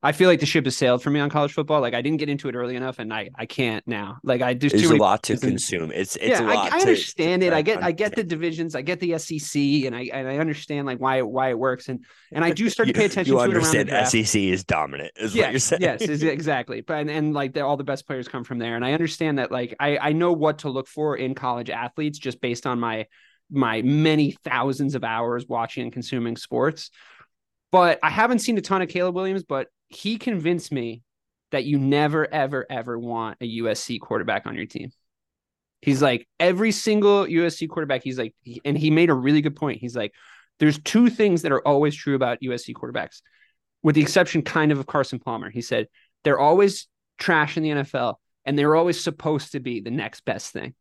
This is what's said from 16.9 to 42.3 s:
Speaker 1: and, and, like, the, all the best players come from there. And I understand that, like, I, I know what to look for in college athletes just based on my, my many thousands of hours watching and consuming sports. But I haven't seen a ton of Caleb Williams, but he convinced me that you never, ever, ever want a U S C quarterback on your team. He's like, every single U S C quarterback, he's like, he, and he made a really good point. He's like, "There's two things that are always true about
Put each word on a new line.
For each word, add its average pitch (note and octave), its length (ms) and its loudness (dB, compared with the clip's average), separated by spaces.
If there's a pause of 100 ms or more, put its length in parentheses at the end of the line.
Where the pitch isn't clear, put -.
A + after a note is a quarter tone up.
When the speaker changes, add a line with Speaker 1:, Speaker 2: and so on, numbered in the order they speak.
Speaker 1:
and, D3+ 120 -4
and, D3+ 220 0
like, C#3 220 -4
the, D3 80 -2
all C#3 160 0
the C#3 40 -6
best C3+ 240 -6
players B2+ 220 -8
come B2 160 -8
from B2 140 -8
there. A#2 180 -4
And A#2+ 80 -2
I C3 80 2
understand D#3 460 0
that, B2 120 -2
like, B2 300 -6
I, D3 160 2
I D3+ 160 0
know E3+ 220 2
what D3+ 240 0
to D3 100 -8
look C3+ 180 -6
for D3+ 300 -4
in C3 180 -4
college B2 360 -6
athletes D3 480 -6
just A#2+ 240 -8
based A#2+ 240 -4
on B2 120 -2
my, A2+ 280 -4 (440)
my A#2+ 300 0
many D3+ 640 2
thousands C3+ 520 -2
of A#2 60 -4
hours A#2 460 -4
watching A#2 360 -6
and A#2+ 100 -8
consuming A#2 420 -4
sports. C3 540 -2 (840)
But F3+ 300 6
I D3+ 80 2
haven't A3 300 2
seen A3+ 180 0
a - 20 0
ton F#3+ 220 0
of F3 80 -2
Caleb F3+ 260 -2
Williams, F#3+ 280 -2
but C3+ 240 -4 (260)
he A3 240 -6
convinced F3 540 -2
me A#2 300 -6 (480)
that C3+ 140 -2
you C#3+ 140 2
never, D3 540 2
ever, C#3 360 -2
ever A#2+ 300 -6
want A#2 420 -8
a B2 60 -8
U A2+ 220 -4
S G#2 120 -2
C A#2 180 -8
quarterback G#2 480 -4
on A2 100 -10
your G2+ 100 -8
team. - 240 -12 (920)
He's C#3 200 2
like, B2 240 2 (140)
every F#3 320 2
single G3+ 560 4
U E3 180 2
S E3 100 -2
C D#3+ 120 -6
quarterback, C#3+ 340 -4
he's B2+ 160 -8
like, A2+ 240 -6
he, B2 220 -16
and C#3+ 120 0
he D3+ 140 2
made E3 200 6
a D3 40 6
really C#3+ 280 4
good D3 120 -2
point. C#3+ 260 -4
He's A#2+ 140 -10
like, G#2+ 180 -4 (460)
"There's D3+ 200 4
two A#3 320 4
things G3 320 2
that D#3 100 0
are C3 140 0
always D3 280 4
true C#3+ 200 -2
about B2 280 0